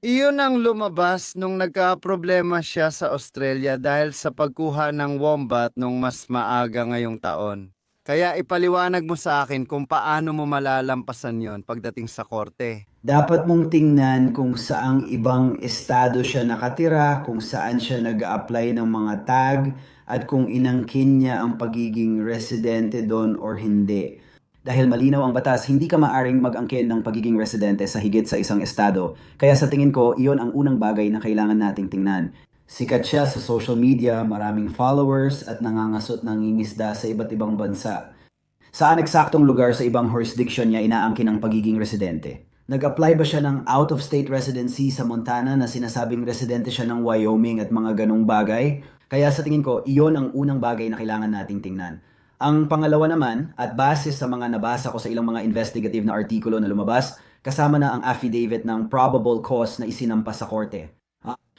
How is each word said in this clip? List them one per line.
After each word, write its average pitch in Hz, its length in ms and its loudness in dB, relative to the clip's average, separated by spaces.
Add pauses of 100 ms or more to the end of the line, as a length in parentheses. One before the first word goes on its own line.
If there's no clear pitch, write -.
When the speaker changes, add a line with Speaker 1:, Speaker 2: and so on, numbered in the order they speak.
Speaker 1:
Iyon 277 400 2
ang 262 160 2
lumabas 185 800 0
nung 190 240 -4
nagkaproblema 180 1040 0
siya 160 240 -2
sa 151 240 -4
Australia 135 640 -4
dahil 143 400 -2
sa 151 160 -4
pagkuha 147 640 -2
ng 143 240 -4
wombat 123 560 0
nung 127 240 -2
mas 127 320 -4
maaga 120 560 -2
ngayong 117 320 -4
taon. 98 480 -6 (320)
Kaya 170 400 0
ipaliwanag 180 640 0
mo 160 80 -4
sa 147 320 -2
akin 131 240 -6
kung 143 160 -6
paano 156 480 -2
mo 151 160 -4
malalampasan 131 960 -4
yon 104 160 -10
pagdating 113 480 -10
sa 110 160 -12
korte. 110 640 -8 (160)
Speaker 2:
Dapat 156 400 4
mong 170 240 2
tingnan 135 640 4
kung 123 240 -2
saang 131 560 -2
ibang 127 480 2
estado 123 640 0
siya 123 240 0
nakatira, 143 720 2
kung 113 240 -6
saan 120 320 -4
siya 120 240 -2
nag-a-apply 113 800 -2
ng 113 80 0
mga 107 260 0 (140)
tag, 135 480 2 (320)
at 127 160 -4
kung 131 240 0
inangkin 127 720 2
niya 127 240 0
ang 117 160 -2
pagiging 113 640 -2
residente 113 800 -2
doon 110 320 0
or 104 240 -6
hindi. 104 560 0 (440)
Dahil 127 320 2
malinaw 135 320 4
ang 127 80 0
batas, 127 400 0
hindi 147 160 2
ka 170 80 2
maaring 131 400 2
mag-angkin 120 480 0
ng 113 160 0
pagiging 113 400 0
residente 101 480 0
sa - 80 -4
higit 107 320 2
sa - 80 0
isang 101 240 0
estado. 92 560 0 (240)
Kaya 139 160 8
sa 143 160 2
tingin 143 160 4
ko, 123 320 4
iyon 139 160 4
ang 120 160 -2
unang 139 240 2
bagay 107 320 2
na 107 80 0
kailangan 107 400 0
nating 101 320 0
tingnan. 95 480 -2 (320)
Sikat 120 340 -2
siya 147 220 0
sa 131 160 -2
social 117 400 -2
media, 123 400 4
maraming 107 480 -2
followers, 135 800 0
at 113 160 -6
nangangasot 110 640 -2
ng 107 160 -2
ingisda 110 480 -2
sa 110 160 -6
iba't 110 240 -4
ibang 107 240 -2
bansa. 101 560 -6 (560)
Saan 165 320 4
eksaktong 151 480 4
lugar 123 240 4
sa 117 80 -2
ibang 120 320 2
jurisdiction 117 560 0
niya 110 160 0
inaangkin 110 480 0
ang 107 80 0
pagiging 110 400 0
residente? 95 680 -4 (240)
Nag-apply 147 480 4
ba 156 80 4
siya 147 160 0
ng 139 240 0
out-of-state 139 640 0
residency 131 640 -2
sa 127 140 -2
Montana 123 480 -2
na 127 100 2
sinasabing 120 560 -4
residente 120 480 -4
siya 123 160 -4
ng 120 160 -2
Wyoming 110 600 2
at 101 80 -4
mga 110 320 0
ganong 110 240 4
bagay? 110 560 2 (260)
Kaya 143 220 4
sa 143 100 -2
tingin 151 220 0
ko, 123 240 0
iyon 151 260 6
ang 135 220 0
unang 139 260 0
bagay 117 300 -2
na 110 80 -6
kailangan 107 320 -2
nating 98 320 -6
tingnan. 92 340 -8 (400)
Ang 147 320 2
pangalawa 156 400 2
naman, 143 480 0
at 117 160 -4
base 143 400 0
sa 127 160 -4
mga 123 240 -4
nabasa 117 400 -4
ko 113 80 -8
sa 113 80 -8
ilang 117 160 -2
mga 113 160 -4
investigative 110 640 -2
na 107 80 0
artikulo 107 480 -2
na 101 80 -2
lumabas, 107 480 0 (240)
kasama 147 400 2
na 123 160 0
ang 120 80 -8
affidavit 117 560 -2
ng 110 240 -2
probable 123 560 2
cause 117 400 -2
na 113 80 -10
isinampa 110 400 -2
sa 107 160 -8
korte. 104 480 -8 (640)